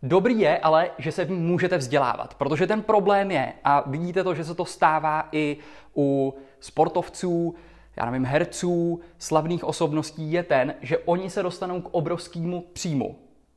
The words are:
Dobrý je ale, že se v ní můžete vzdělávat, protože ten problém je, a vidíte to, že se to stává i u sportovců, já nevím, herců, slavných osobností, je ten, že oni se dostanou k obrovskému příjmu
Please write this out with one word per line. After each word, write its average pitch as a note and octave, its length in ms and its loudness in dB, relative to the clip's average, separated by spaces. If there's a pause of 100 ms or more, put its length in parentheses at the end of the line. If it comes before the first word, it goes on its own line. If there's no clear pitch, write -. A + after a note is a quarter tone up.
Dobrý F#3+ 380 2
je E3 180 4
ale, D#3+ 400 4
že D#3+ 140 -4
se F3+ 120 -2
v D#3 60 -6
ní F#3+ 60 -2
můžete F3 420 2
vzdělávat, C3 560 0
protože D3 320 0
ten G#3+ 160 0
problém G3+ 480 4
je, C#3+ 220 0 (120)
a C#3+ 260 4
vidíte F3 340 -2
to, F3+ 100 0
že D3+ 100 -6
se E3 100 -8
to E3+ 100 -4
stává D#3 680 2
i D3+ 240 0 (400)
u C#3 380 2 (260)
sportovců, E3+ 960 -2 (420)
já A#2 100 -4
nevím, B2+ 180 -2
herců, E3+ 760 0 (180)
slavných D#3+ 460 0
osobností, D#3 680 -2
je F3 100 0
ten, C#3+ 400 2
že D#3+ 160 -2
oni F3+ 320 -2
se G3+ 120 -4
dostanou F3+ 380 -4
k - 140 -14
obrovskému F3 760 -4
příjmu C#3 460 -4 (380)